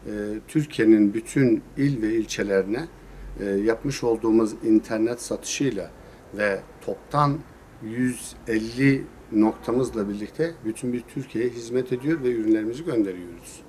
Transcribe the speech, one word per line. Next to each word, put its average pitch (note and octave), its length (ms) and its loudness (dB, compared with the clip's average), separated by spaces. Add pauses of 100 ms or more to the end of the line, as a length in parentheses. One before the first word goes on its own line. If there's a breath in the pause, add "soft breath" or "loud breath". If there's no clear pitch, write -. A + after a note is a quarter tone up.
E, G#2+ 320 -8 (100)
Türkiye'nin A2 640 4
bütün B2 480 2 (140)
il C#3 260 0
ve A2 120 0
ilçelerine, G#2 760 0 (520 loud breath)
e, G2+ 40 -6
yapmış A2 600 0
olduğumuz A2+ 500 4 (100)
internet A2+ 580 2
satışıyla G#2 680 -4 (460 loud breath)
ve G2+ 240 0 (240)
toptan C#3+ 540 0 (440)
yüz A#2+ 540 -4 (120)
elli A#2+ 560 2 (280)
noktamızla A2+ 760 2
birlikte G#2+ 460 -4 (100)
bütün A#2 280 -4
bir A#2+ 80 -4
Türkiye'ye B2 500 -4
hizmet A#2+ 420 -4
ediyor C#3 300 -2
ve B2 80 2
ürünlerimizi A2 540 0
gönderiyoruz. F#2 840 -4